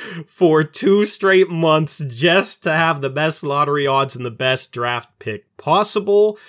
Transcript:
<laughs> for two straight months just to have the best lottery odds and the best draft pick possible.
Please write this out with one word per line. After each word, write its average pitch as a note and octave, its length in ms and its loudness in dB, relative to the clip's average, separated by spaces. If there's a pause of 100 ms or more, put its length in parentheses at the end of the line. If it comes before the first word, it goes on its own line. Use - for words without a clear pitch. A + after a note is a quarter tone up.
(100)
<laughs> E3+ 160 -12
for D#3 360 2
two G3+ 420 2
straight F#3+ 440 2
months D#3+ 580 0
just E3+ 560 0
to E3 80 -2
have D#3+ 300 0
the C#3 80 -4
best D3+ 340 -4
lottery C#3+ 440 0
odds C3+ 280 0
and B2 100 -8
the A#2 60 -8
best C3 400 -4
draft A#2+ 380 -6 (100)
pick G#2+ 260 -10 (120)
possible. G#3 800 0 (120)